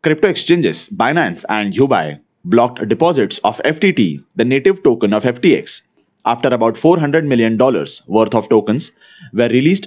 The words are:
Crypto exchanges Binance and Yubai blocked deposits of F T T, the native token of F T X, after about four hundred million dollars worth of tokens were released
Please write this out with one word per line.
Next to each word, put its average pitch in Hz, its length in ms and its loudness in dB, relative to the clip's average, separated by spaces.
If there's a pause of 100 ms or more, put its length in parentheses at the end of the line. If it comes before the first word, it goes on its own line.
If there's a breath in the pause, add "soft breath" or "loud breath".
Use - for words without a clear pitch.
Crypto 156 260 0
exchanges 160 600 0
Binance 120 600 -2
and 104 240 -2
Yubai 90 480 0 (240)
blocked 120 440 0
deposits 139 560 0
of - 200 -2
F 156 140 -2
T 190 140 2
T, 85 320 -2 (100)
the 113 100 0
native 135 380 0
token 113 320 2
of 107 100 -2
F 123 160 -2
T 165 160 4
X, - 260 -10 (440)
after 120 220 0
about 113 280 0
four 175 220 2
hundred 151 280 0
million 113 300 0
dollars 104 500 0
worth 107 280 0
of 110 140 0
tokens 110 440 0 (400 loud breath)
were 113 160 0
released 139 380 0